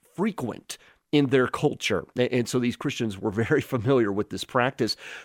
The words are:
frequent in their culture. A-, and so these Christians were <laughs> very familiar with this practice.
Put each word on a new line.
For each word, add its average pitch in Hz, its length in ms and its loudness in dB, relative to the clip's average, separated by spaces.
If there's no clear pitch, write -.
frequent 165 640 -6
in 143 140 4
their 127 200 4
culture. - 580 -2
A-, 123 160 2
and 120 140 0
so 135 100 0
these 120 180 0
Christians 113 420 -4
were 107 120 -2
<laughs> 107 140 0
very 151 160 2
familiar 120 500 2
with 101 200 -2
this 98 140 -6
practice. 123 520 0